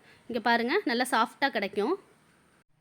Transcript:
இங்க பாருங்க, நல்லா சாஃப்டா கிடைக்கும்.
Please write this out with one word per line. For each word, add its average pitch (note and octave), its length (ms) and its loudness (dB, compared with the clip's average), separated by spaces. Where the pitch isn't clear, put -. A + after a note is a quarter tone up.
இங்க A#3 160 -4
பாருங்க, A#3 280 2
நல்லா A#3+ 200 0
சாஃப்டா B3 440 0
கிடைக்கும். G#3 380 -2